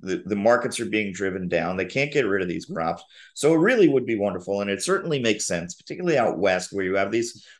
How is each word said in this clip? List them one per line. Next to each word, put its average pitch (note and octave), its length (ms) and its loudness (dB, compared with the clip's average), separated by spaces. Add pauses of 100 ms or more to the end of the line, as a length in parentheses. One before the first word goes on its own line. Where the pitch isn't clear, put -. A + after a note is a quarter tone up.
the, F#2 260 -4
the G#2 100 -2
markets A#2 420 2
are A#2 80 -4
being G#2 260 -2
driven F#2 360 -4
down. F2 280 0
They F#2 100 -2
can't C#3+ 260 -2
get C3+ 160 2
rid G2 120 0
of F2+ 60 -2
these F2 200 -6
crops. E2 360 -4 (320)
So D#3 200 2
it D#3+ 40 4
really G3+ 300 6
would C3+ 180 2
be A#2 100 0
wonderful. G2 440 -2
And G2+ 100 -2
it G2 100 -2
certainly F3 380 -2
makes A#2 260 0
sense, F2+ 300 -4
particularly F3 440 -2
out G#2 200 2
west F#2 320 2
where G2 140 -4
you F#2 100 -2
have G2 160 0
these, A#2 340 -4 (160)